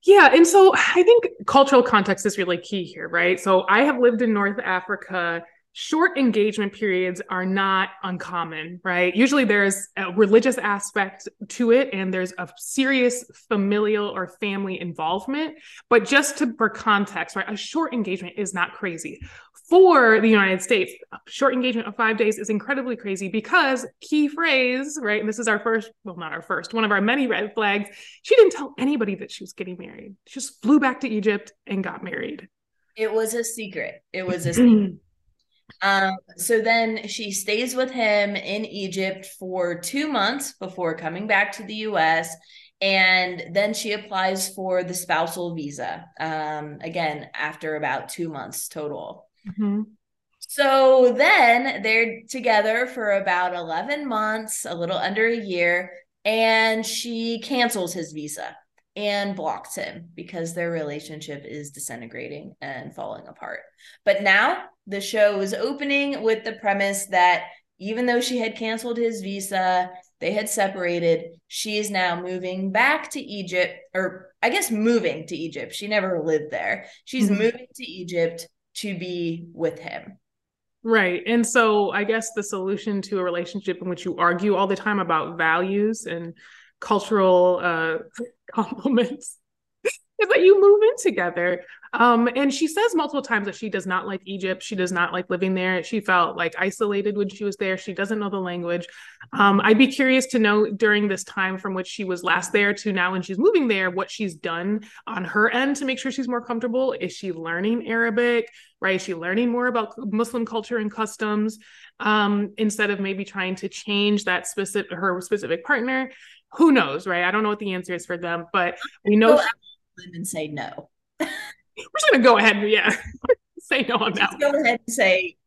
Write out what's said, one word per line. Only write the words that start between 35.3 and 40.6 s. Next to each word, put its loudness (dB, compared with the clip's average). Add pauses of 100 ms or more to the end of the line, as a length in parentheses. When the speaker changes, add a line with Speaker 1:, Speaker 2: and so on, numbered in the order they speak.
Speaker 2:
Um, 0 (200)
so 0
then 0
she -8
stays -4
with -2
him 0
in -6
Egypt -6 (120)
for -4
two -4
months -2